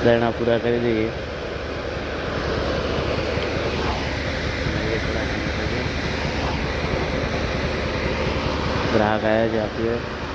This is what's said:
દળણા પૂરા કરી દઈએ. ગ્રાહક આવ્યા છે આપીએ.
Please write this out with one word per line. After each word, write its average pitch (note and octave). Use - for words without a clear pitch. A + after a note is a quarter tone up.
દળણા A#2
પૂરા A#2
કરી A#2+
દઈએ. A2+
ગ્રાહક G#2+
આવ્યા A2
છે A2
આપીએ. A2+